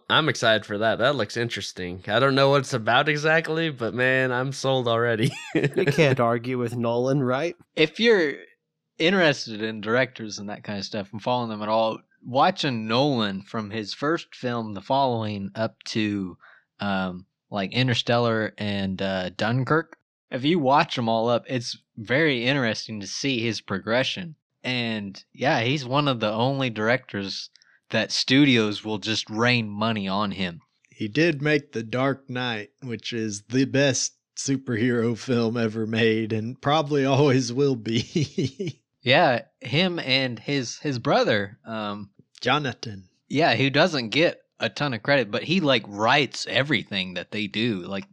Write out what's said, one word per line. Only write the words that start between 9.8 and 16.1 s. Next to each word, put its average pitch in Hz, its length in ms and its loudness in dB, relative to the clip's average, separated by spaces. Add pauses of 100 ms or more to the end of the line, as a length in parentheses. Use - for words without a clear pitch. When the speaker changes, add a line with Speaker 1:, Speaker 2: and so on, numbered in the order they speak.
Speaker 3:
directors 113 580 -2
and 101 100 -10
that - 160 -12
kind 104 140 -6
of 95 60 -6
stuff 101 280 -8
and 104 100 -10
following 123 280 -2
them 104 120 -8
at 107 60 -4
all, 110 300 2 (260)
watching 131 640 0
Nolan 113 540 0
from 107 280 -8
his 107 240 -8
first 160 400 -4
film, 117 400 -6
The 92 60 -12
Following, 110 720 -2
up 110 300 -4
to, 101 520 -4 (440)